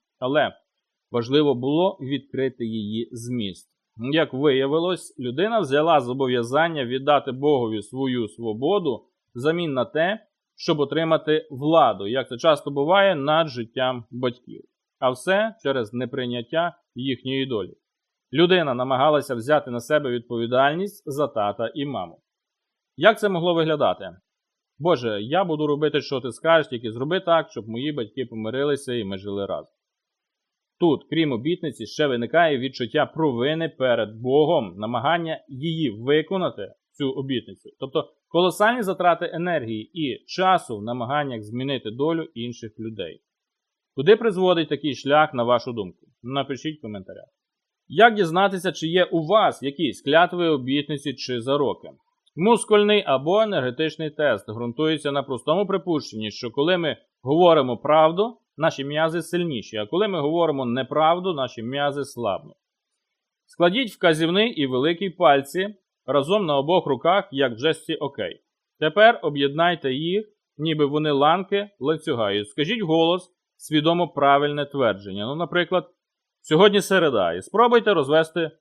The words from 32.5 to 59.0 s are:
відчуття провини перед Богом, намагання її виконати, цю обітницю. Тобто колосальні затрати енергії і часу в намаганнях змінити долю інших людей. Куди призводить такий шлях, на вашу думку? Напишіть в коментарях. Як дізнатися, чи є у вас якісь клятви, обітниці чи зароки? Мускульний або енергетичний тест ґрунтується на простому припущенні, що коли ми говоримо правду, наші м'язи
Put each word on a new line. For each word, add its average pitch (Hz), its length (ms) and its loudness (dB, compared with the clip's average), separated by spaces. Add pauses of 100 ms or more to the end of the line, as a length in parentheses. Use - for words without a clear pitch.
відчуття 127 480 -2
провини 151 640 -2
перед 117 520 -2
Богом, 135 560 2
намагання 147 720 -2
її 156 420 -4
виконати, 139 840 -2 (180)
цю 135 200 -4
обітницю. 131 580 -8 (100)
Тобто 139 340 -4 (160)
колосальні 196 520 2
затрати 175 520 0
енергії 135 600 -4
і 143 320 -6
часу 180 520 0
в 101 60 -8
намаганнях 123 580 -4
змінити 120 500 -6
долю 160 320 -2 (100)
інших 117 460 -12
людей. 101 420 -10 (720)
Куди 160 200 6
призводить 185 540 2
такий 143 260 -4
шлях, 147 380 4
на 123 100 0
вашу 120 300 2
думку? 95 260 -8 (240)
Напишіть 139 560 -6
в - 20 -20
коментарях. 101 440 -14 (640)
Як 214 260 6
дізнатися, 185 580 0
чи 160 160 -6
є 175 160 2
у 165 220 -2
вас 175 380 2
якісь 139 380 -4
клятви, 170 480 2
обітниці 143 640 -2
чи 123 280 -6
зароки? 131 480 -2 (460)
Мускульний 208 680 4
або 151 360 2
енергетичний 156 680 -2
тест 139 400 -2
ґрунтується 143 600 -2
на 139 120 -2
простому 151 440 -2
припущенні, 151 640 -4
що 117 200 -10
коли 165 260 0
ми 156 200 -2 (240)
говоримо 147 560 4
правду, 160 600 2 (200)
наші 147 280 -2
м'язи 160 360 -2